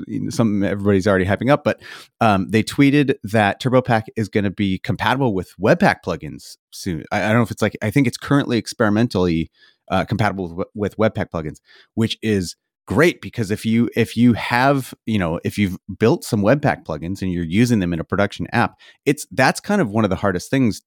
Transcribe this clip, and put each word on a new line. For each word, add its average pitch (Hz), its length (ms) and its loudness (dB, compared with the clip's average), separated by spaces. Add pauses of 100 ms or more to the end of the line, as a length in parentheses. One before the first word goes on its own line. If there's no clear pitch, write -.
you 110 160 -6
know, 104 80 -6
something 101 360 0
everybody's 98 400 2
already 95 200 2
hyping 104 240 0
up, 143 140 2
but, - 180 -2 (400)
um, 101 260 2
they 107 140 2
tweeted 139 640 2
that 101 360 2
Turbo 127 220 2
Pack 113 240 0 (100)
is 107 140 -4
gonna 101 200 0
be 95 280 -2
compatible 120 560 0
with 92 260 -6
Webpack 123 420 4
plugins 73 540 -8 (140)
soon. - 420 -6
I, 95 120 -2
I 104 40 0
don't 110 80 4
know 120 60 4
if 107 80 -2
it's, - 100 -8
like, 107 220 0
I 107 80 -2
think 143 160 2
it's 117 100 -4
currently 139 400 -2
experimentally, 104 960 0 (400)
uh, 95 160 0
compatible 95 480 -2
with, 92 200 -8
with 101 220 -6
Webpack 104 320 0
plugins, 78 300 -8 (340)
which 110 300 -2
is 98 340 0 (300)
great 143 360 0
because 98 280 -6
if 107 140 -4
you, 113 320 2
if 117 180 0
you 120 200 6
have, 127 580 0 (140)
you 110 120 0
know, 85 240 -2
if 101 140 -4
you've 95 220 0 (200)
built 120 240 2
some 104 200 -2
Webpack 135 420 0
plugins 82 380 -8
and 92 100 -2
you're 87 100 -2
using 110 360 2
them 87 160 0
in 80 40 -4
a 80 60 -6
production 98 480 -2
app, 110 260 0 (280)
it's, 147 240 -2
that's 131 280 0
kind 202 220 -2
of 120 100 0
one 110 140 0
of 98 60 2
the 92 60 0
hardest 92 340 -2
things 127 360 0